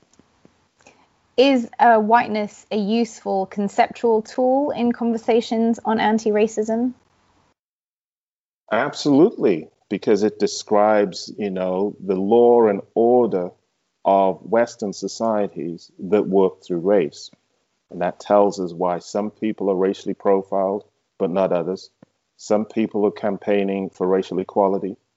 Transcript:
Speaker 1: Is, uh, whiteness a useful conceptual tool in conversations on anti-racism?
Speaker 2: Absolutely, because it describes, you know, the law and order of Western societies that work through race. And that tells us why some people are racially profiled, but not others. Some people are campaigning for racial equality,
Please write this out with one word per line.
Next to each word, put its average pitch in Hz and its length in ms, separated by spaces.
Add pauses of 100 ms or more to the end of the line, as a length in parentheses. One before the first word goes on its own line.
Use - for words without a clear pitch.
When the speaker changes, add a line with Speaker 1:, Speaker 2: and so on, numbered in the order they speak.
(1400)
Speaker 1:
Is, 254 320 (100)
uh, 233 200
whiteness 214 720
a 208 60
useful 202 680
conceptual 220 800
tool 262 480
in 240 200
conversations 226 920
on - 140
anti-racism? 220 960 (1800)
Speaker 2:
Absolutely, 131 1000 (180)
because 101 360
it 104 160
describes, 104 1000
you 104 120
know, 92 500
the 95 160
law 117 520
and 98 140 (120)
order 113 580 (540)
of 95 380
Western 113 500
societies 98 1080
that 98 280
work 95 360
through 87 160
race. 87 520 (580)
And 85 120
that 87 180
tells 101 400
us 90 140
why 87 260
some 104 320
people 104 380
are 98 60
racially 95 380
profiled, 98 720 (320)
but 98 120
not 92 220
others. 87 380 (480)
Some 107 280
people 107 400
are 101 60
campaigning 98 800
for - 180
racial 95 320
equality, 95 560 (220)